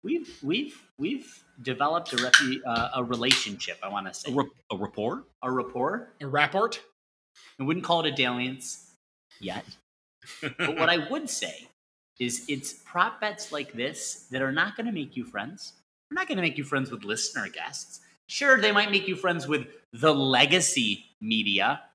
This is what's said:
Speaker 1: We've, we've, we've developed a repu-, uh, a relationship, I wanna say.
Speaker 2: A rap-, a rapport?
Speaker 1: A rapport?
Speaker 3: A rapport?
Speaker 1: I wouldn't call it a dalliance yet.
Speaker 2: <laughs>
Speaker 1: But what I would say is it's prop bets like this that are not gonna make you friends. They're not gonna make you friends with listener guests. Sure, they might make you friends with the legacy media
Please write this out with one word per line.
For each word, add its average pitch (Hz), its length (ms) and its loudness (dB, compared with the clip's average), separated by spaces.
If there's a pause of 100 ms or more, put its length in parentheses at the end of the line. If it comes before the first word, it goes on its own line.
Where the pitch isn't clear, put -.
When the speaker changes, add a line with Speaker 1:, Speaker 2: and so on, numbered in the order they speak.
Speaker 1:
We've, 294 380 -4
we've, 220 400 -2 (160)
we've - 460 -6 (180)
developed 143 520 0
a - 40 -2
repu-, 127 480 2
uh, 120 300 0
a 127 80 0
relationship, 117 800 0
I 95 60 -4
wanna 95 240 -6
say. - 180 -10
Speaker 2:
A 123 40 -4
rap-, 135 120 2 (240)
a 104 60 -4
rapport? 110 460 -4 (200)
Speaker 1:
A 127 80 -2
rapport? 135 720 -4
Speaker 3:
A 143 60 -8
rapport? 147 440 2 (880)
Speaker 1:
I 135 40 -2
wouldn't 165 220 0
call 170 200 4
it 151 60 2
a 135 40 -6
dalliance 127 760 -2 (480)
yet. 92 300 -8
Speaker 2:
<laughs> - 60 -20 (680)
Speaker 1:
But 160 360 -2
what 165 120 4
I 170 200 2
would 294 200 -4
say - 380 -8 (520)
is 120 280 -2
it's 139 260 -6
prop - 460 -2
bets - 320 -6
like 147 220 -8
this - 580 -8
that 131 120 -2
are 135 80 0
not 170 260 0
gonna 233 140 -4
make 151 260 -6
you 117 80 -8
friends. 120 480 -10 (360)
They're 294 60 -10
not 370 120 -2
gonna 202 140 -2
make 156 160 0
you 147 60 -4
friends 135 280 -2
with 107 120 -10
listener 107 460 -4
guests. - 520 -10 (260)
Sure, 262 340 6
they 214 100 6
might 208 200 6
make 196 160 2
you 185 80 0
friends 170 320 0
with 143 180 2 (260)
the 139 220 6
legacy 135 920 4 (140)
media 107 600 2 (140)